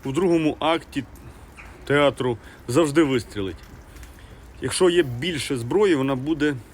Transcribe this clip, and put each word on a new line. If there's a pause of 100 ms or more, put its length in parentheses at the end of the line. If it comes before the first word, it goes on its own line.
у
другому
акті (800)
театру (300)
завжди
вистрілить. (1040)
Якщо
є
більше
зброї,
вона
буде (180)